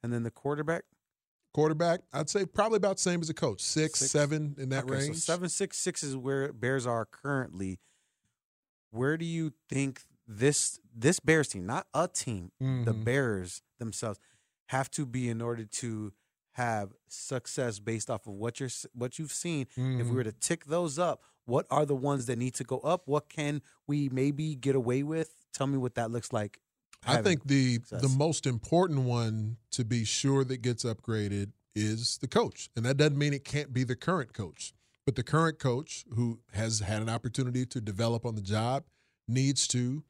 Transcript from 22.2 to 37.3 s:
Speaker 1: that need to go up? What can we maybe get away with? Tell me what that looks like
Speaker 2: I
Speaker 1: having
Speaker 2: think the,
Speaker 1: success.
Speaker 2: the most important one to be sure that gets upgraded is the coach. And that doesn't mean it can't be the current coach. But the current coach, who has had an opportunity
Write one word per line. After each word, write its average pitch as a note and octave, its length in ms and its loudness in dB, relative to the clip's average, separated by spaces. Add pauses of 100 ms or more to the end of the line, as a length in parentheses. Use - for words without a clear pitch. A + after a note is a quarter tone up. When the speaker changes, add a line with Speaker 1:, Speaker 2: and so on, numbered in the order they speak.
Speaker 1:
that A#2+ 100 0
need B2 180 -2
to - 80 -6
go B2 160 -2
up? F3 280 0
What C#3+ 220 0
can D3 320 -2 (260)
we C#3+ 220 0
maybe C#3+ 460 0
get C3 200 2
away B2+ 280 2
with? D#3 320 -4 (180)
Tell C3+ 140 0
me C#3 100 2
what B2 180 -2
that A#2 160 -2
looks A#2 200 -4
like G#2+ 280 -2 (460)
Speaker 2:
I B2+ 100 4
Speaker 1:
having A2+ 80 4 (160)
Speaker 2:
think - 80 -8
the, C3+ 280 6
Speaker 1:
success. A#2 260 -4
Speaker 2:
the C3+ 80 4
most C#3+ 360 2
important C#3+ 560 4
one A2+ 560 0 (140)
to B2+ 120 0
be A2+ 220 2
sure C#3 380 2
that B2+ 180 -2
gets A#2+ 220 -2
upgraded G#2 680 -2 (240)
is A2 440 0
the - 80 -6
coach. - 480 0
And A#2 100 -2
that C3+ 120 2
doesn't D3 200 6
mean D3 160 2
it C3+ 100 -4
can't C#3+ 300 -4
be B2+ 100 2
the A#2+ 120 -2
current E3 380 -2
coach. - 400 -10 (320)
But B2+ 100 0
the A#2+ 80 -4
current D#3+ 340 4
coach, C3 480 -2 (100)
who A#2 240 0 (140)
has A2 260 0
had G#2+ 220 -2
an A2+ 80 -2
opportunity B2 560 -2